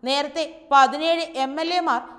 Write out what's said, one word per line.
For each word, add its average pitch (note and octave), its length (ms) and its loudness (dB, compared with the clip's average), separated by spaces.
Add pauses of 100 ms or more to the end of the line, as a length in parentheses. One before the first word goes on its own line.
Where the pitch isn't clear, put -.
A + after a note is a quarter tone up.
നേരത്തെ C#4+ 380 -2 (260)
പതിനേഴ് D4+ 540 4 (200)
എം C4+ 80 -8 (100)
എൽ E4 160 -4
എമാർ C4+ 220 0 (160)